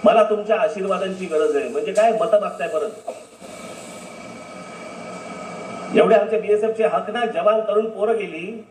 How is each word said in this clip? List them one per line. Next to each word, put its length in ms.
मला 180
तुमच्या 360
आशीर्वादांची 640
गरज 300
आहे. 140
म्हणजे 220
काय, 200
मतं 280
मागताय 280
परत? 220
एवढे 180
आमचे 240
बीएसएफचे 440
हकनाक 400
जवान, 360
तरुण 300
पोरं 280
गेली 540